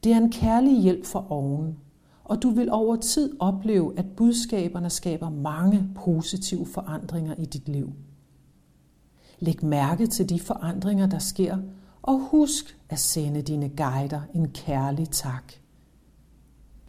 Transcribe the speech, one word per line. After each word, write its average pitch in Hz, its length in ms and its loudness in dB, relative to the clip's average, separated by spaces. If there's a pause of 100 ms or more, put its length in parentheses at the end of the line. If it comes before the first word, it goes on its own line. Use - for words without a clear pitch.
Det 226 80 6
er 226 40 8
en 226 160 6
kærlig 240 500 4
hjælp 185 240 4
fra 190 240 -6
oven, 147 460 -2 (480)
og 214 180 -2
du 254 80 4
vil 233 200 2
over 220 260 2
tid 277 440 0
opleve, 190 580 2
at 180 80 -2 (100)
budskaberne 190 720 2
skaber 165 400 -4
mange 165 640 2
positive 175 720 -2
forandringer 156 720 -6
i 165 60 -4
dit 147 240 -8
liv. 143 240 -4 (1500)
Læg 165 260 -2
mærke 151 420 2
til 208 220 -2
de 170 120 0
forandringer, 190 680 -2
der 190 120 0
sker, 190 400 -2 (440)
og 269 160 2
husk 294 600 0 (100)
at - 100 -6
sende 147 440 -2
dine 143 260 -2
guider 143 520 -2 (140)
en 160 140 2
kærlig 143 600 -2
tak. - 440 -6 (1400)